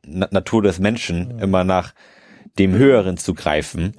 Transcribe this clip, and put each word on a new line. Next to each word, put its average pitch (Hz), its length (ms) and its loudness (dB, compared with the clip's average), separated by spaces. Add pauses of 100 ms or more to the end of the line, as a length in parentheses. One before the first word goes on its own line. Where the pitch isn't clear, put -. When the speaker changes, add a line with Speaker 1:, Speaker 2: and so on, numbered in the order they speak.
Speaker 1:
Na-, 90 260 -6
Natur 101 320 0
des 92 160 2
Menschen, 101 560 -4
Speaker 2:
Mhm. 113 40 -12
Speaker 1:
immer 95 240 2
nach 92 300 0 (640)
dem 95 160 4
Höheren 110 440 4
zu - 180 -6
greifen. 82 640 -4